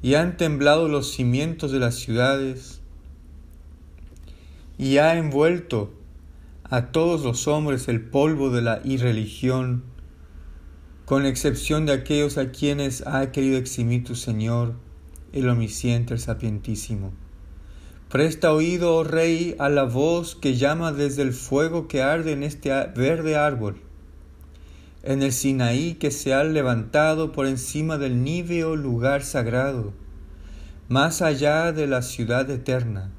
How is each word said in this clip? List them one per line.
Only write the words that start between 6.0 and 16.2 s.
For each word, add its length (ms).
a 280
todos 320
los 240
hombres 400
el 140
polvo 500
de 100
la 220
irreligión, 1000
con 200
excepción 600
de 60
aquellos 440
a 140
quienes 560
ha 240
querido 260
eximir 460
tu 100
Señor, 640
el 160
omnisciente, 640
el 60
sapientísimo. 920